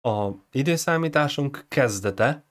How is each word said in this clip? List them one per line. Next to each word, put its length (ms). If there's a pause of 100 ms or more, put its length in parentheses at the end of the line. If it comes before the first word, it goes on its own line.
a 280 (240)
időszámításunk 1160
kezdete 840